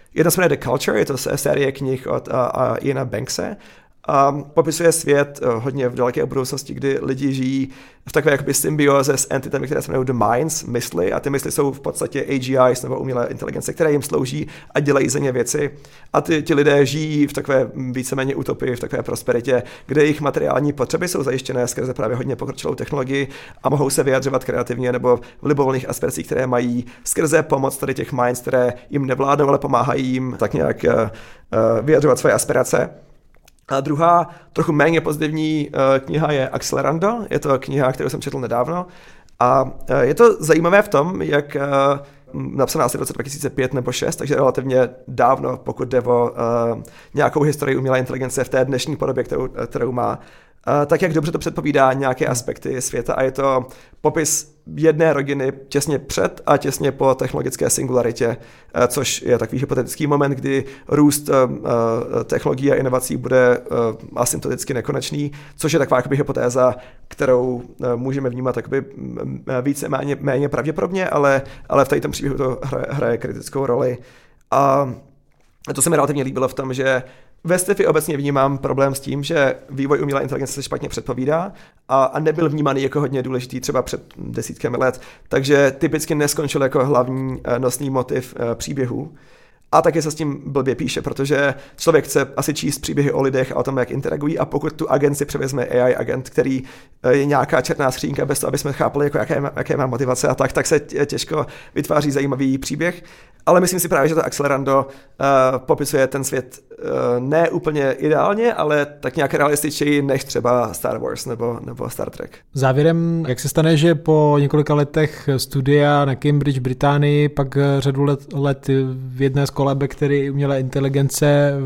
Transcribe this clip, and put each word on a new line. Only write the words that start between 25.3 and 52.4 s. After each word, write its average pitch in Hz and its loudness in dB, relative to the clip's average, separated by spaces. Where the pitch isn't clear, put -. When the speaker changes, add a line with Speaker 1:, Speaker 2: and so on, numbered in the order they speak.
Speaker 1:
libovolných 135 0
aspiracích, - -4
které 131 -2
mají, 123 -2
skrze 156 2
pomoc 139 -2
tady 135 -4
těch - -6
minds, 123 0
které 123 0
jim 143 -2
nevládnou, 139 2
ale 143 4
pomáhají 131 0
jim 127 -4
tak 107 -2
nějak, 147 0
eh, 69 6
eh, 107 2
vyjadřovat 135 4
své 135 4
aspirace. - 0
A 135 0
druhá, 165 2
trochu 160 0
méně 151 4
pozitivní, 156 -2
eh, 135 2
kniha 151 -2
je 131 0
Accelerando. 151 -2
Je - 0
to 139 0
kniha, 131 0
kterou 139 -4
jsem - -6
četl 139 -6
nedávno. 131 -2
A, 131 4
eh, 131 2
je 151 0
to 226 8
zajímavé 170 4
v 208 -10
tom, 180 0
jak, 147 -2
eh, 135 -2
m, 135 -8
napsaná 135 2
asi 120 0
v - -8
roce - -6
dva 120 -6
tisíce 139 -6
pět 131 -2
nebo 123 -2
šest, - -2
takže 139 -2
relativně 131 2
dávno, 127 2
pokud 127 -6
jde 123 2
o, 120 2
eh, 117 -2
nějakou 143 2
historii 139 0
umělé 131 0
inteligence 127 -4
v - -4
té 131 2
dnešní 139 -2
podobě, 131 -2
kterou, 131 -4
eh, 117 -6
kterou 123 -4
má. 117 -2
Eh, 143 0
tak 165 2
jak 175 0
dobře 156 0
to - -2
předpovídá 135 2
nějaké 131 -2
aspekty 123 -4